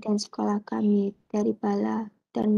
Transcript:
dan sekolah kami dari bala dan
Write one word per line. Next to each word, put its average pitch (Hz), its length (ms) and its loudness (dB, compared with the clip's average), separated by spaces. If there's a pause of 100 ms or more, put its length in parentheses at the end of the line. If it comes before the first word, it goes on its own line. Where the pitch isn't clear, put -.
dan 208 180 0
sekolah 208 460 -2
kami 208 500 2 (160)
dari 214 240 0
bala 214 540 -2 (240)
dan 214 240 2